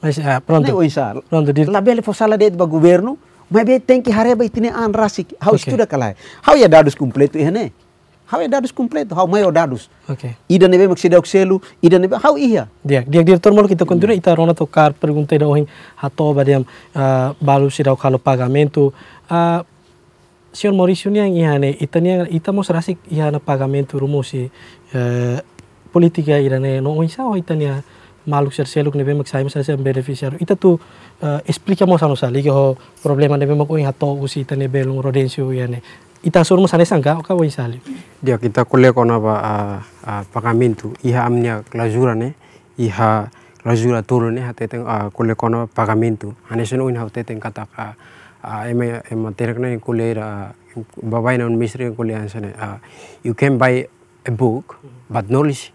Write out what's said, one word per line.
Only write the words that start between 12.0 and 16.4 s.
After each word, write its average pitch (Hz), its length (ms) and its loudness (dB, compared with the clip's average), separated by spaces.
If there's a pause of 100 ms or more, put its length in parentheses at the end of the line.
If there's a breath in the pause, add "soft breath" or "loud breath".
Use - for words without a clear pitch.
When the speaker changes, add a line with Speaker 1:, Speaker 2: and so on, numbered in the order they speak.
Speaker 2:
how 294 160 2
iya? 226 320 0 (160)
Speaker 1:
Dia, 135 240 0
dia 165 160 4
diretor 185 300 6
malu 208 160 6
kita 175 160 2
continua, 180 260 2
Speaker 2:
Hmm. 196 80 2
Speaker 1:
ita 170 160 4
rona 165 180 2
tocar 151 400 2
pergunta 151 440 -2
da 151 100 2
ohin 147 200 2 (280 loud breath)
hato 151 380 -2
ba 139 100 2